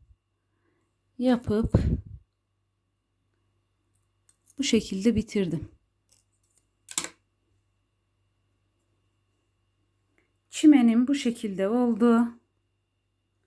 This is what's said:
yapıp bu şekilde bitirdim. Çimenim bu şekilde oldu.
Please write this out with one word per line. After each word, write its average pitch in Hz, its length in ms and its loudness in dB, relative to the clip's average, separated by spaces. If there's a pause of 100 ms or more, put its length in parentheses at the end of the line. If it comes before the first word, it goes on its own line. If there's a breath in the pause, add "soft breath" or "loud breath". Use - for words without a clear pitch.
(1160)
yapıp 233 560 -2 (2750)
bu 277 60 -4
şekilde 214 520 -2
bitirdim. 190 560 -6 (4000)
Çimenim 247 580 4
bu 285 80 0
şekilde 202 540 -4
oldu. 233 680 0 (1080)